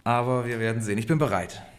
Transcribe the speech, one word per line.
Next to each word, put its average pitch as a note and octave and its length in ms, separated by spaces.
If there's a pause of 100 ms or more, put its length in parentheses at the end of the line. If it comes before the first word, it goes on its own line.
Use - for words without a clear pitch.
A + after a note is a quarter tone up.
aber A#2+ 440
wir A#2+ 120
werden A2+ 220
sehen. G#2 160
Ich A2+ 80
bin D#3 140
bereit. F#2+ 420 (180)